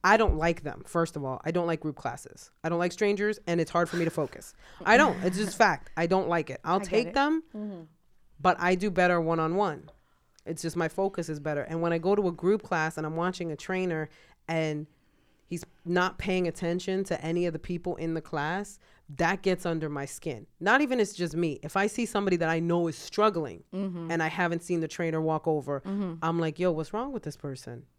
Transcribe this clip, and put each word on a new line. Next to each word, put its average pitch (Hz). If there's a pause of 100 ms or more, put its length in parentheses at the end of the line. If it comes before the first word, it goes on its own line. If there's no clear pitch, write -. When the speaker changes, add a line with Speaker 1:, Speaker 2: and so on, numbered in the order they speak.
Speaker 1:
I 202
don't 196
like 165
them, -
first 165
of 143
all. 131
I 160
don't 170
like 170
group 151
classes. - (120)
I 165
don't 170
like 175
strangers, 208
and 170
it's 156
hard 170
for -
me 170
to 165
focus. - (300)
I 214
don't. 277
It's 185
just 202
fact. 190
I 170
don't 180
like 170
it. -
I'll 170
Speaker 2:
I -
get 196
Speaker 1:
take 233
Speaker 2:
it. 175
Speaker 1:
them, 302 (140)
Speaker 3:
Mm-hmm. 208 (600)
Speaker 1:
but 180
I 180
do 196
better 175
one-on-one. 165 (540)
It's 165
just 165
my 165
focus 190
is 147
better. 147
And 165
when 170
I 165
go 185
to 202
a 175
group 190
class 160
and 156
I'm 156
watching 175
a 147
trainer 175 (380)
and 156 (600)
he's 175 (200)
not 180
paying 185
attention 180
to -
any 175
of 170
the 160
people 175
in 165
the 160
class, 170 (380)
that 180
gets 185
under 160
my 143
skin. 135 (140)
Not 226
even 254
it's 202
just 170
me. 160
If 160
I 202
see 233
somebody 196
that 165
I 165
know 170
is 160
struggling 170 (100)
Speaker 3:
Mm-hmm. 175
Speaker 1:
and 165
I 156
haven't 170
seen 175
the 160
trainer 160
walk 156
over, 143
Speaker 3:
Mm-hmm. 196
Speaker 1:
I'm 165
like, 160
"Yo, 180
what's 156
wrong 254
with 240
this 151
person?" 127 (120)